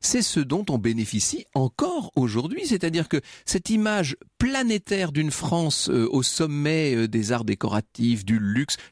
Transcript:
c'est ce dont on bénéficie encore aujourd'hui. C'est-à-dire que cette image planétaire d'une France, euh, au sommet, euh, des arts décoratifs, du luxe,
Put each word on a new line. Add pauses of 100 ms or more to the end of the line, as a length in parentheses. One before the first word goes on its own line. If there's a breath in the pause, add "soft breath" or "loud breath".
c'est
ce
dont
on
bénéficie
encore
aujourd'hui.
C'est-à-dire
que (240 loud breath)
cette
image (340)
planétaire
d'une
France,
euh,
au
sommet,
euh,
des
arts
décoratifs,
du
luxe, (160 loud breath)